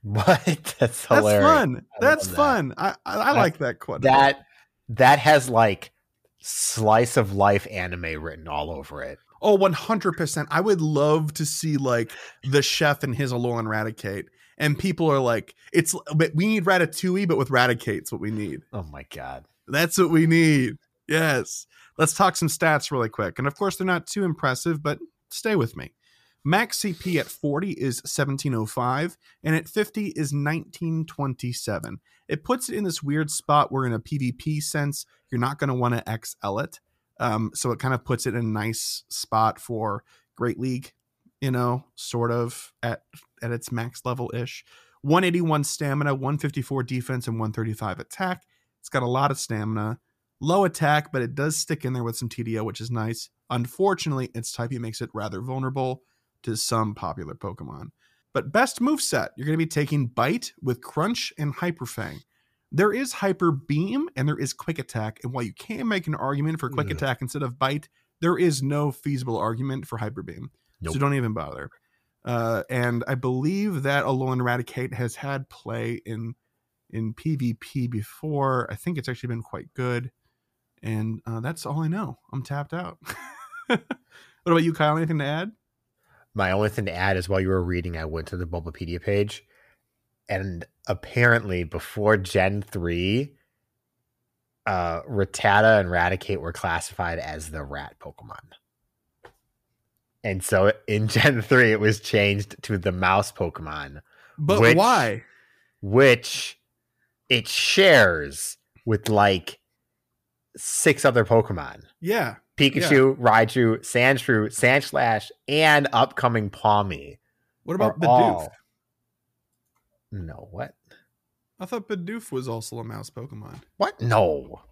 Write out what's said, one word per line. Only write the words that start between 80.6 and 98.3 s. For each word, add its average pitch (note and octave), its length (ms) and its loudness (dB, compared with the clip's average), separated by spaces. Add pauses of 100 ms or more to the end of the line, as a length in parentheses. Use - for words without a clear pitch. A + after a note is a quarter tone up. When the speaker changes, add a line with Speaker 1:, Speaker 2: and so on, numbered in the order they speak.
Speaker 2:
And, A2 440 -4
uh, A2+ 140 -6
that's D#3+ 240 -8
all D3+ 160 -4
I D#3+ 80 -2
know. E3+ 300 -6 (140)
I'm C3 120 -8
tapped C#3+ 300 -8
out. F3 280 -10
<laughs> - 640 -16
What - 160 -2 (600)
about E3 180 4
you, E3 100 2
Kyle? D3+ 240 2
Anything D#3+ 220 0
to C#3+ 60 -2
add? E3 280 -4 (800)
Speaker 1:
My F#2+ 180 2
only G#2 160 2
thing G2+ 180 -4
to E2+ 80 -6
add F#2+ 220 2
is F2+ 120 -4
while F#2+ 120 2
you F#2+ 80 0
were F#2+ 160 2
reading, F2 320 -4
I D#2+ 80 -6
went D#2+ 240 -8
to - 80 -10
the F2 100 -6
Bulbapedia E2+ 560 -8
page. G#2 420 0 (840)
And F#2+ 360 -6 (220)
apparently G#2+ 800 2
before G#2 520 0
Gen G2 460 2
three, F#2 720 -2 (1300)
uh, F2 360 -2
Rattata G#2+ 800 4
and F2+ 80 0
Raticate F2+ 500 0
were E2 140 -8
classified E2+ 640 -6
as D#2 320 -10
the D#2 140 -10
rat C#2+ 340 -12
Pokemon. - 540 -20 (1700)